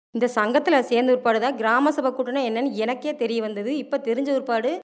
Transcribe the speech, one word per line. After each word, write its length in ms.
இந்த 240
சங்கத்துல 460
சேர்ந்த 320
பிற்பாடு 280
தான் 160
கிராம 360
சபை 180
கூட்டம்னா 420
என்னன்னு 200
எனக்கே 440
தெரிய 240
வந்தது. 360
இப்ப 220
தெரிஞ்ச 260
பிற்பாடு 580